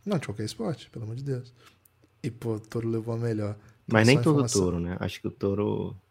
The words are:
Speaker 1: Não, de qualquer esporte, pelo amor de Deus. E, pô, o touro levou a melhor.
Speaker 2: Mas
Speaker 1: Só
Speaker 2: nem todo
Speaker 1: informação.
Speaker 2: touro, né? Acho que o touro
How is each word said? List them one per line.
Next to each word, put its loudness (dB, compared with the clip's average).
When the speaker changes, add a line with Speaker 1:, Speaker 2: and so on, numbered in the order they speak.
Speaker 1:
Não, 0
de -6
qualquer -6
esporte, -6
pelo -12
amor -8
de -10
Deus. -6
E, -6
pô, -4
o -6
touro -6
levou -4
a -4
melhor. -2
Speaker 2:
Mas 8
Speaker 1:
Só -
Speaker 2:
nem 8
todo 4
Speaker 1:
informação. 2
Speaker 2:
touro, 2
né? -4
Acho -6
que -6
o -4
touro -2